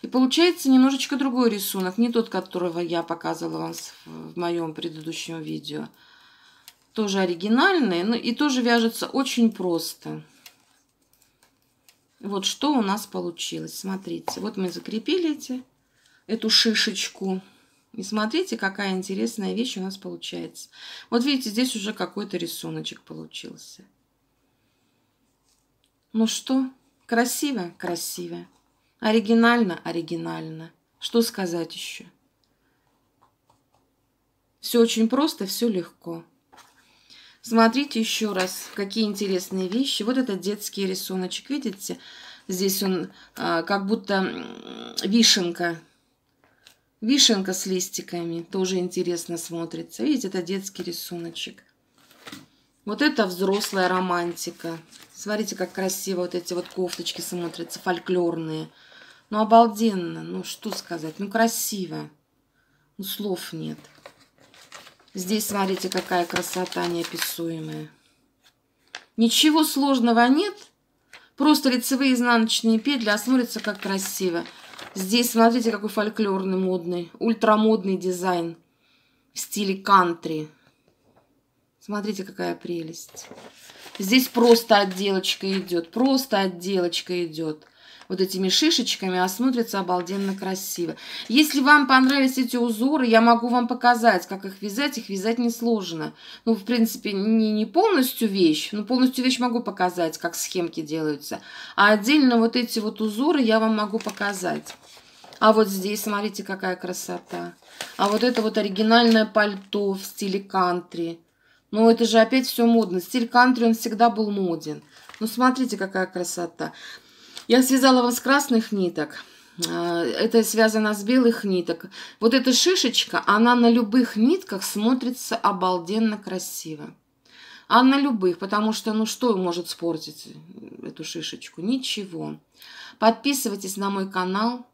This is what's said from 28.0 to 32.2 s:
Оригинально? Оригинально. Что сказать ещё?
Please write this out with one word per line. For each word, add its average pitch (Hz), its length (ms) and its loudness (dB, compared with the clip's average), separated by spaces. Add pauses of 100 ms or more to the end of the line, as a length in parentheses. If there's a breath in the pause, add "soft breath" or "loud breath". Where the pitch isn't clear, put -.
Оригинально? 226 840 4
Оригинально. 165 880 -8 (280)
Что - 220 0
сказать 170 540 -4
ещё? - 300 -12 (2500)